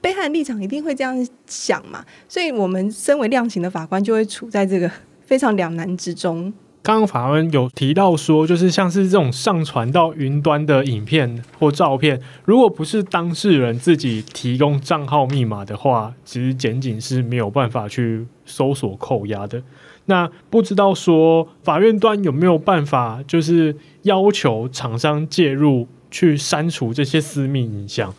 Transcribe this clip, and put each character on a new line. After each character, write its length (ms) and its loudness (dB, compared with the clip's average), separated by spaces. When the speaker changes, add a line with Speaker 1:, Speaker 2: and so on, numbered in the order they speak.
Speaker 1:
被 120 -2
害 100 -4
人 100 -2
立 120 -2
场 180 -8
一 40 -6
定 180 -6
会 100 -4
这 80 -4
样 240 -4
想 420 -6
嘛， 160 -16
所 120 -6
以 120 -2
我 140 -2
们 260 -2
身 260 0
为 100 0
量 200 0
刑 140 -4
的 80 -4
法 160 -8
官 180 -2
就 80 0
会 140 2
处 240 -14
在 160 0
这 120 0
个 100 0
非 160 2
常 180 2
两 180 -2
难 220 -6
之 180 -8
中。 380 -4
Speaker 2:
刚 180 2
刚 60 4
法 220 -2
官 220 2
有 200 2
提 240 -2
到 200 4
说， 320 2
就 80 2
是 160 4
像 200 0
是 180 2
这 80 4
种 160 2
上 320 0
传 260 -2
到 220 2
云 300 -2
端 240 2
的 180 4
影 180 -4
片 400 -2
或 140 4
照 240 2
片， 240 2
如 140 6
果 100 6
不 160 -4
是 180 -2
当 320 -2
事 220 4
人 220 0
自 180 4
己 260 -4
提 240 -4
供 200 2
账 280 -4
号 180 2
密 220 0
码 180 -6
的 100 -10
话， 380 0
其 120 -10
实 160 -2
检 240 -2
警 220 -6
是 220 -2
没 140 -4
有 120 -2
办 220 0
法 180 -6
去 380 -4
搜 300 -2
索 220 -6
扣 280 -4
押 220 -6
的。 160 -10
那 260 0
不 100 4
知 140 -2
道 200 4
说 540 4
法 180 0
院 180 4
端 240 2
有 80 0
没 140 0
有 140 6
办 260 2
法， 420 -2
就 140 0
是 340 2
要 280 4
求 380 -2
厂 300 -8
商 280 0
介 240 2
入 380 2
去 260 2
删 320 -2
除 240 -4
这 100 0
些 160 0
私 280 -2
密 160 -2
影 260 -8
像？ 300 -6